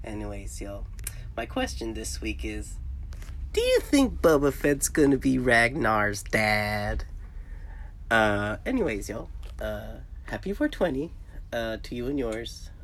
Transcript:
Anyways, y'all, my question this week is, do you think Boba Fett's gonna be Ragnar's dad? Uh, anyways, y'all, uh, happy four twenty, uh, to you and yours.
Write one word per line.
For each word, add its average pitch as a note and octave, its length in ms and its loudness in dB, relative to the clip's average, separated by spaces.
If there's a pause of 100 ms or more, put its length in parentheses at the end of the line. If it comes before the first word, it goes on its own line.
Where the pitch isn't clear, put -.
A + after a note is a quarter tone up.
Anyways, G#2 580 -8
y'all, G2+ 240 -8 (520)
my A#3+ 80 -2
question B3 480 -2
this - 280 -6
week A2 220 -4
is, G#2+ 320 -6 (760)
do G#4 80 4
you B4+ 180 6
think B3+ 420 4
Boba C#3+ 320 6
Fett's D3 360 2
gonna C#3 280 6
be C3 200 4
Ragnar's A#2 880 4
dad? G#2+ 840 2 (1040)
Uh, G#2+ 560 4
anyways, E3+ 440 0
y'all, A2+ 200 -8 (320)
uh, G#2+ 360 -6 (280)
happy D3+ 280 -6
four D4 160 2
twenty, D#3+ 420 0 (400)
uh, A2+ 320 -4
to - 120 -10
you A#2+ 120 -4
and C#3+ 120 -2
yours. A#2 500 -6 (140)